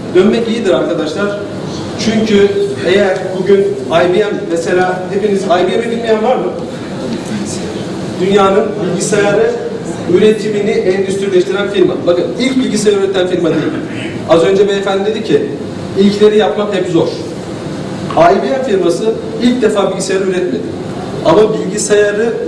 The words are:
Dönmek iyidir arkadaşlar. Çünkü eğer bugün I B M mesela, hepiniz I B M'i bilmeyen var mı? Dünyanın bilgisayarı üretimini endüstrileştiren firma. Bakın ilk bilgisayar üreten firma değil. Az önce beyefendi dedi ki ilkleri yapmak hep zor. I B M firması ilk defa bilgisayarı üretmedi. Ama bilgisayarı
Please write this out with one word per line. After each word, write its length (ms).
Dönmek 340
iyidir 260
arkadaşlar. 680
Çünkü 480
eğer 320
bugün 220
I 260
B 40
M 80
mesela, 600
hepiniz 320
I 60
B 280
M'i 140
bilmeyen 320
var 140
mı? 80
Dünyanın 440
bilgisayarı 640
üretimini 520
endüstrileştiren 1000
firma. 240
Bakın 180
ilk 160
bilgisayar 360
üreten 340
firma 220
değil. 140
Az 120
önce 260
beyefendi 380
dedi 180
ki 180
ilkleri 400
yapmak 360
hep 140
zor. 200
I 260
B 80
M 140
firması 400
ilk 200
defa 280
bilgisayarı 340
üretmedi. 380
Ama 160
bilgisayarı 800